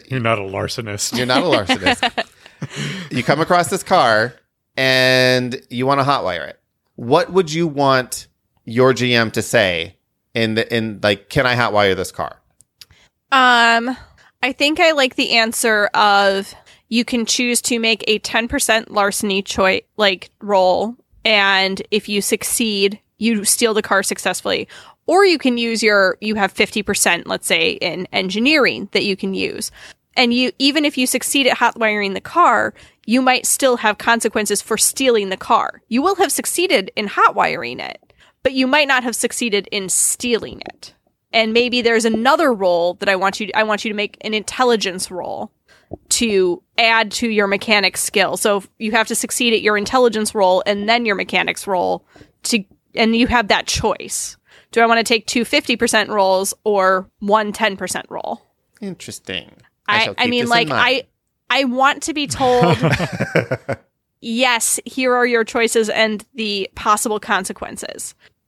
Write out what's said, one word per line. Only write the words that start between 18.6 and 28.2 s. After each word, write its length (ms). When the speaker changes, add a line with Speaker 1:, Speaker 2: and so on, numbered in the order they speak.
Speaker 3:
larceny 520
choi-, 400
like, 340
roll, 560
and 640
if 180
you 120
succeed, 800
you 260
steal 300
the 80
car 200
successfully. 640
Or 200
you 120
can 200
use 240
your, 380
you 160
have 160
fifty 300
percent, 440
let's 200
say, 260
in 400
engineering 800